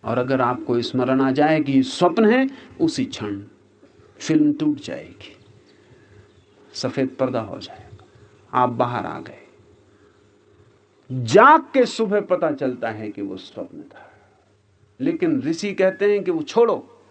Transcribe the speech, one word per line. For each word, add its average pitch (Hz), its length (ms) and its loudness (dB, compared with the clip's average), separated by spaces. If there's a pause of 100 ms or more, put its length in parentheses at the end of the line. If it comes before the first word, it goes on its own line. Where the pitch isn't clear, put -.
और 113 120 -2
अगर 127 240 0
आपको 123 400 0
स्मरण 131 400 0
आ 135 100 2
जाए 151 300 2
कि 139 100 -2
ये 135 120 6
स्वप्न 175 420 2
है, 254 240 4 (320)
उसी 156 240 0
क्षण 101 360 -8 (800)
फिल्म 151 340 2
टूट 151 240 0
जाएगी, - 600 -14 (1400)
सफेद 131 360 -4 (100)
पर्दा 127 220 -2
हो 98 180 -12
जाएगा, - 460 -20 (480)
आप 123 160 2
बाहर 120 360 -2
आ 80 140 -10
गए। - 200 -18 (1700)
जाग 185 500 6
के 254 240 2
सुबह 208 360 -2
पता 170 300 -2
चलता 123 380 -4
है 107 220 -10
कि 104 100 -10
वो 98 160 -8
स्वप्न 87 440 -16
था, - 300 -20 (920)
लेकिन 156 400 0
ऋषि 165 320 -4
कहते 190 380 2
हैं 202 120 0
कि 180 80 -2
वो 165 100 -2
छोड़ो - 680 0